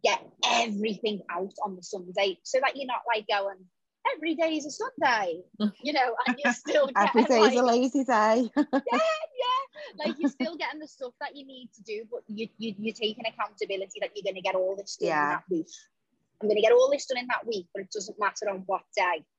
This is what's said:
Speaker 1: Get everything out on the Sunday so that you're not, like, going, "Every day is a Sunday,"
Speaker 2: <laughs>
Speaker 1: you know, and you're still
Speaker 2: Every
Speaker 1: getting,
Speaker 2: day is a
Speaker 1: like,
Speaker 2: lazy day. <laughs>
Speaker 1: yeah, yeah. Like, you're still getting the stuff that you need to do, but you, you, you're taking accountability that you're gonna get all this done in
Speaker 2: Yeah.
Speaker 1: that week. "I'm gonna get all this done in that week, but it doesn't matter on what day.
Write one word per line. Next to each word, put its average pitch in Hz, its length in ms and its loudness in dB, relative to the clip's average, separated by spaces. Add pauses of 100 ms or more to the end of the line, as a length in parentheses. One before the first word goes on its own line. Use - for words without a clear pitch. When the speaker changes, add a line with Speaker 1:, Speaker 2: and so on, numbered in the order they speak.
Speaker 1:
Get 208 200 2 (220)
everything 214 760 0 (100)
out 185 220 -6 (100)
on 196 120 -6
the 180 80 -16
Sunday 185 600 -4
so - 180 0
that 262 140 0
you're 262 120 -8
not, 247 200 -4
like, 220 200 -2
going, 196 380 -2 (500)
"Every 311 200 -2
day 320 220 0
is 285 80 -6
a 302 60 -10
Sunday," 220 720 0 (160)
Speaker 2:
<laughs> 208 240 -2
Speaker 1:
you 294 100 -2
know, 247 220 2 (120)
and 247 120 -2
you're 277 140 0
still 294 420 2
Speaker 2:
Every 208 300 6
Speaker 1:
getting, - 0 -
Speaker 2:
day 226 200 6
is 233 100 6
a 240 60 4
Speaker 1:
like, - 20 4
Speaker 2:
lazy 247 420 4
day. 226 500 4
<laughs> - 20 4 (340)
Speaker 1:
yeah, 494 60 2 (400)
yeah. 508 680 -4
Like, 311 120 -2
you're 294 100 0
still 320 300 -2
getting 294 220 -6
the 302 80 -12
stuff 247 340 -12
that 285 140 -8
you 277 100 -18
need 254 300 -20
to 202 80 -20
do, 220 280 -8
but 233 160 -10
you, 214 200 -6 (100)
you, 214 220 -6
you're 214 160 -4
taking 220 300 -6
accountability 196 760 -6
that 185 140 -4
you're 196 160 -10
gonna 185 100 -10
get 190 140 -2
all 185 200 0
this - 220 -12
done 170 120 0
in 156 80 2
Speaker 2:
Yeah. 147 120 2
Speaker 1:
that - 200 -2
week. 175 180 -2 (760)
"I'm 214 60 -2
gonna 208 140 4
get 220 100 6
all 254 200 8
this 285 160 -2
done 254 120 -2
in 247 80 -8
that 240 200 -4
week, 202 260 -6
but 196 100 -8
it - 80 -16
doesn't 208 280 -10
matter 202 300 -2
on 190 180 -4
what 185 160 -2 (120)
day. 180 300 0 (140)